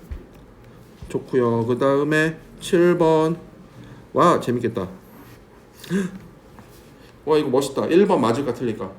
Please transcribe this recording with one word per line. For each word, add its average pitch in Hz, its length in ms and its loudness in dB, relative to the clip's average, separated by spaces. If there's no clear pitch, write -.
좋고요. 117 580 -2
그 120 120 -2
다음에 151 580 0
칠 175 380 2
번. 160 380 2
와, 156 280 4
재밌겠다. 117 480 -4
와, 151 140 2
이거 139 100 0
멋있다. 123 380 0
일 190 200 4
번 180 140 2
맞을까 123 320 0
틀릴까? 107 460 -6